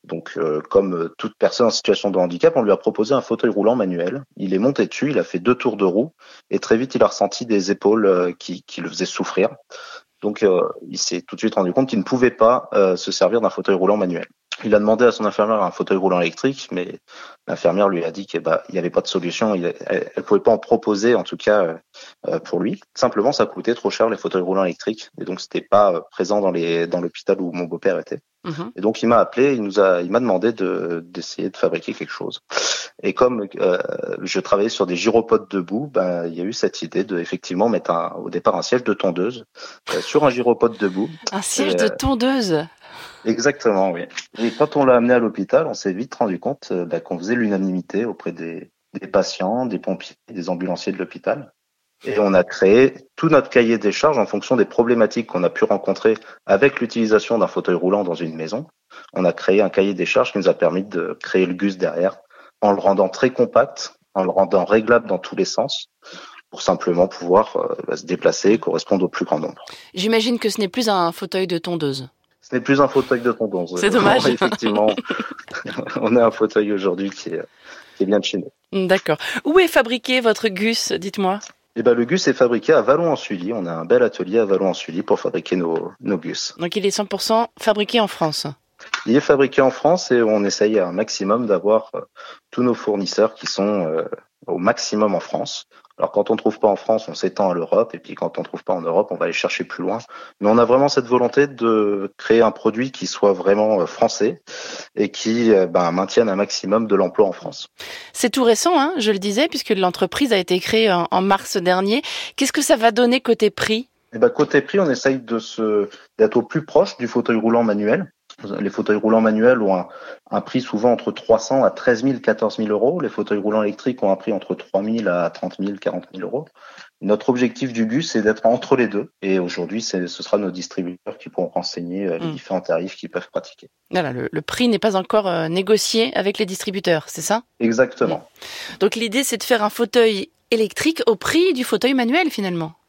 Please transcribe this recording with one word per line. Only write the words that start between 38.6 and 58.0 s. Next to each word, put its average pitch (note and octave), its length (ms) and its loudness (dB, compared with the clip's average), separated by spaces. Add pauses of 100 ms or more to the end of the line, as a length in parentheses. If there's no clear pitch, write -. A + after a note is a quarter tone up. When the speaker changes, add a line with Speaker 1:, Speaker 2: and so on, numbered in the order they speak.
Speaker 1:
siège B2 200 0
de A2 100 -2
tondeuse, G2 520 -2 (500)
euh, F#2 60 -2
sur D3+ 240 0
un C#3 60 4
gyropode A#2+ 480 2
debout. G2 300 -2 (220)
Speaker 2:
Un G3 120 -4
siège - 320 -2
Speaker 1:
Et, - 20 0
Speaker 2:
de - 80 2
Speaker 1:
euh, - 120 0
Speaker 2:
tondeuse ? A#3+ 680 0 (580)
Speaker 1:
Exactement, A2+ 640 0
oui. E2+ 120 -6 (360)
Et A2+ 120 0
quand D3 260 -2
on C#3+ 80 4
l'a B2+ 120 6
amené A#2+ 180 4
à B2 40 6
l'hôpital, A#2 480 0
on B2 80 -6
s'est - 180 -4
vite G#2+ 220 -8
rendu F#2+ 240 -2
compte, - 320 -8
euh, F2+ 140 -2
bah, E2+ 160 -4
qu'on F2 180 -8
faisait F#2+ 160 -4
l'unanimité G2 680 -2
auprès G2+ 280 -8
des, E2 380 -12 (300)
des F#2+ 60 -12
patients, B2+ 600 -2
des F#2+ 120 -4
pompiers, - 380 -8 (160)
des F2 160 -8
ambulanciers F2+ 440 -4
de F#2+ 60 -8
l'hôpital. - 540 -6 (520)
Et G#2 160 -2
on G2 120 2
a F#2 120 4
créé A#2 500 4 (220)
tout - 120 -2
notre C#3 220 4
cahier A#2 260 4
des G#2 140 0
charges C#3+ 280 2
en G#2 80 2
fonction G#2 280 -2
des C3 100 4
problématiques A#2 600 2
qu'on F2+ 160 -4
a F2 80 2
pu - 140 2
rencontrer G#2 500 0 (320)
avec A#2 320 4
l'utilisation A2+ 600 0
d'un F#2+ 100 2
fauteuil F2+ 260 -2
roulant F#2 300 2